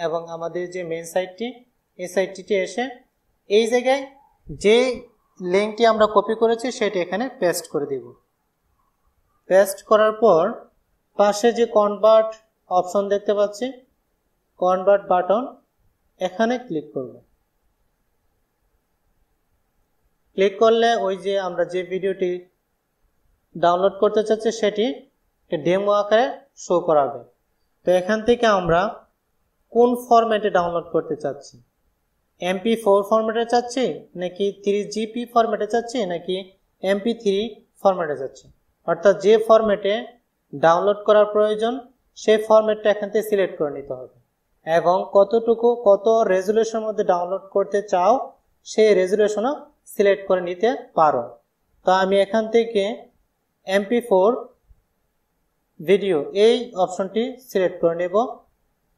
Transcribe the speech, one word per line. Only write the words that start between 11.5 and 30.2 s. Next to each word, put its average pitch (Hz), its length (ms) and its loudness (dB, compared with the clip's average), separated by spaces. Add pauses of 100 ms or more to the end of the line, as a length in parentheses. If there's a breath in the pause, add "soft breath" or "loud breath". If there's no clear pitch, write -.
যে 226 140 0
convert 214 640 4 (380)
option 185 400 -2
দেখতে 202 260 -2
পাচ্ছি, 208 380 -4 (840)
convert 185 500 2
button, 185 500 0 (640)
এখানে 226 380 -2
click 160 360 -10
করব। 120 260 -10 (3250)
click 196 240 0
করলে 226 380 4
ওই 196 200 -4
যে 196 240 -4
আমরা 175 240 -4
যে 180 180 -6
ভিডিওটি 180 640 -6 (1120)
download 180 400 2
করতে 214 240 2
চাচ্ছি 220 300 -2
সেটি 208 340 -2 (580)
একটা 175 120 -6
demo 185 360 0
আকারে 214 340 2 (300)
শো 180 240 -2
করাবে। 143 400 0 (640)
তো 180 60 0
এখান 185 340 0
থেকে 240 220 2
আমরা 185 600 0 (640)
কোন 240 180 4 (200)
ফরম্যাটে 220 420 2